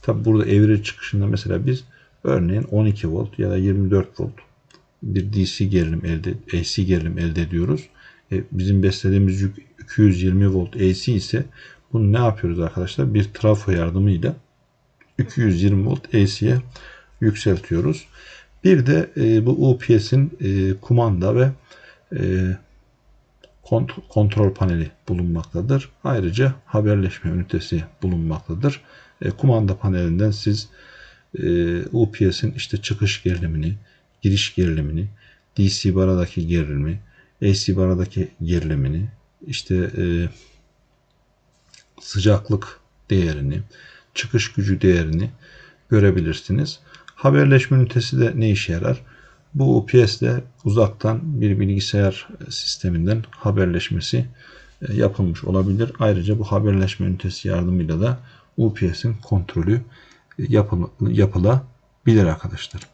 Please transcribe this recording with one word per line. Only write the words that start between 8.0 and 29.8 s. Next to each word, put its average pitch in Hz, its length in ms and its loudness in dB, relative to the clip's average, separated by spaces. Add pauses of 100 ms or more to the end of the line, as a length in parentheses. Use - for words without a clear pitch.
E, 95 100 -4 (100)
bizim 95 300 2
beslediğimiz 98 580 2
yük 98 160 -2 (260)
iki - 200 0
yüz 92 200 4
yirmi 95 320 2
volt 90 220 -2
A 92 180 2
C 123 180 -4
ise 113 320 -2 (480)
bunu 107 200 2
ne 120 60 2
yapıyoruz 101 420 0
arkadaşlar? 92 540 -2
Bir 104 100 4
trafo 104 480 0
yardımıyla 90 640 0 (840)
iki 131 220 -4
yüz 95 220 2
yirmi 98 240 2
volt - 280 -4
A 101 120 4
C'ye 120 320 0 (640)
yükseltiyoruz. 92 840 0 (580)
Bir 165 220 6
de, 160 300 2
e, 113 300 4
bu 131 240 2
U 127 80 2
P 113 220 4
S'in, 135 400 0
e, 95 400 0
kumanda 110 560 0
ve, 131 140 4 (680)
e, 92 400 -2 (1080)
kont-, - 440 -4
kontrol 104 460 2
paneli 85 360 -2 (180)
bulunmaktadır. 90 800 -4 (160)
Ayrıca 123 500 0 (100)
haberleşme 104 680 0
ünitesi 87 540 -4 (180)
bulunmaktadır. 87 800 -4 (420)
E, - 80 -2
kumanda 110 480 2
panelinden 92 520 0